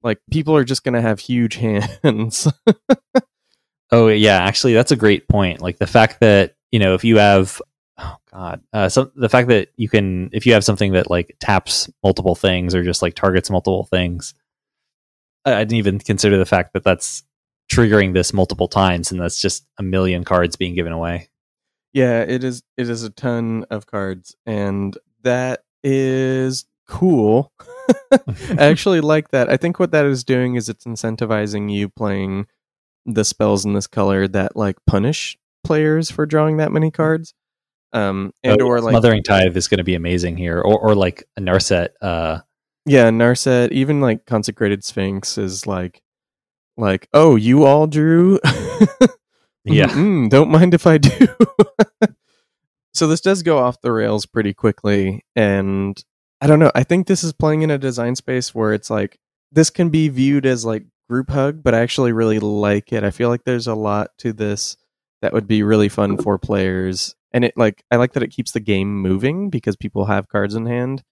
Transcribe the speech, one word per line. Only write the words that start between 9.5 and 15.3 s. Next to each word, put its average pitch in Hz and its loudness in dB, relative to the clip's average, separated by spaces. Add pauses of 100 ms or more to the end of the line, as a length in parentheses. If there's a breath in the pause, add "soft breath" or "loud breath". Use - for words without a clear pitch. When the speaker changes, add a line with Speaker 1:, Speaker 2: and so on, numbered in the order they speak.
Speaker 2:
you 110 -6
can, 92 -2
if 110 -2
you 120 6
have 104 4
something 101 0
that, 90 0
like, 87 -4
taps - -2 (100)
multiple 95 0
things 90 -2
or 90 0
just, 87 -4
like, 85 -4
targets 92 -2
multiple 92 -2
things, 90 -6 (1120)